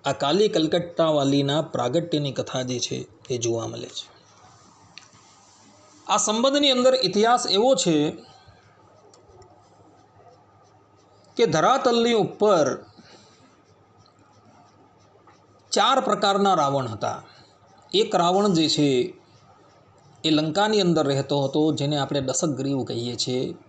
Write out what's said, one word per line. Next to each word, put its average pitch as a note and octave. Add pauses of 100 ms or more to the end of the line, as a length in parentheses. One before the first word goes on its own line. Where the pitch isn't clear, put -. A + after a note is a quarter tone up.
આ C#3
કાલી E3+
કલકત્તાવાલીના D3+
પ્રાગટ્યની C#3+
કથા C3
જે B2+
છે - (240)
એ B2
જોવા A2+
મળે A#2
છે. - (2000)
આ F#3+
સંબંધની C4+
અંદર B3+
ઇતિહાસ A3
એવો A#3+
છે D#3 (3250)
કે A3+
ધરાતલની A#3
ઉપર G3+ (3000)
ચાર B3
પ્રકારના G3
રાવણ C#3
હતા. A2 (720)
એક G#3+
રાવણ F#3
જે D#3+
છે C#3 (1120)
એ D#3
લંકાની F#3+
અંદર D#3+
રહેતો C#3
હતો, D3+
જેને D3
આપણે C#3+
દશગ્રીવ C3
કહીએ A#2
છીએ. C3 (140)